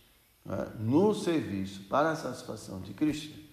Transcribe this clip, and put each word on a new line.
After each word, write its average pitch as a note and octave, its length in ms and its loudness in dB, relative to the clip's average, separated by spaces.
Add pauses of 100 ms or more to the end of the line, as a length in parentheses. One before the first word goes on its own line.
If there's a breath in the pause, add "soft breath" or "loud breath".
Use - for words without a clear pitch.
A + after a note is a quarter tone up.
(440 soft breath)
né, - 240 -4 (100)
no D3 340 6
serviço G2+ 760 -2
para D#3 240 4
a D3+ 40 -2
satisfação A#2+ 640 -8
de - 140 -10
Krishna. - 400 0 (180)